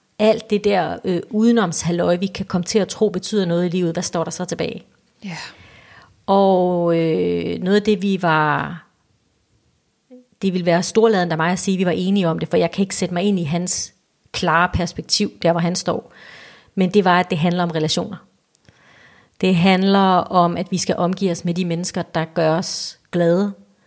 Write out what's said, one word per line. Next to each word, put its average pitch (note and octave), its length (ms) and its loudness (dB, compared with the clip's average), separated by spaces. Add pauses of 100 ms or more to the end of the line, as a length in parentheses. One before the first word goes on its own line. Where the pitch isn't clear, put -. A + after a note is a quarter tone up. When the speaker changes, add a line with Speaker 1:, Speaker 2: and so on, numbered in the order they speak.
(200)
Speaker 1:
alt A3 300 2
det G#3 140 0
der, F#3+ 400 0
øh, F3 260 -2
udenomshalløj, F3+ 880 2
vi F#3 120 -2
kan F#3+ 180 -10
komme F3+ 200 -2
til - 140 0
at F#3 80 0
tro - 220 -2
betyder F#3+ 360 -2
noget E3+ 200 0
i F3+ 40 -2
livet, F3 240 -2
hvad F3 100 -4
står E3+ 200 -4
der D#3+ 80 -6
så F3+ 140 -6
tilbage? - 380 -6 (420)
Speaker 2:
Ja. E3+ 120 -12 (880)
Speaker 1:
Og, F3+ 720 2
øh, F3 680 0
noget F#3+ 140 2
af G3+ 60 2
det, G#3 180 0
vi G3 200 -2
var, D#3 640 -2 (1600)
det F#3+ 120 0
ville F3 120 -4
være F3 180 2
storladent G3+ 480 2
af D#3+ 60 0
mig D#3+ 140 0
at F#3 80 0
sige, F#3+ 180 0
vi F#3 80 0
var F3 60 2
enige F#3 380 2
om C#3+ 100 -2
det, E3 100 -6
for F3 80 0
jeg E3+ 140 2
kan F#3+ 120 -4
ikke G3 120 -2
sætte F#3 180 -2
mig F3 100 -2
ind G3+ 160 0
i E3+ 40 -2
hans E3+ 500 -4 (380)
klare E3+ 420 2
perspektiv, - 580 -4 (100)
der E3+ 100 4
hvor E3+ 100 -2
han F3 140 -2
står. - 380 -4 (600)
Men F#3 180 2
det G3+ 120 4
var, F3+ 140 4
at F3+ 100 -2
det F3+ 80 -2
handler F3 260 0
om E3+ 80 -2
relationer. D#3+ 460 -4 (1200)
Det F#3+ 140 2
handler F#3+ 440 4 (160)
om, F3 420 2
at F3 140 -6
vi F#3+ 60 0
skal - 180 -2
omgive F#3 360 -2
os E3 140 -6
med F3 80 -2
de F3+ 120 -2
mennesker, F3 360 -4
der E3 240 -6
gør D#3+ 320 0
os - 420 -6 (120)
glade. F3 400 2 (360)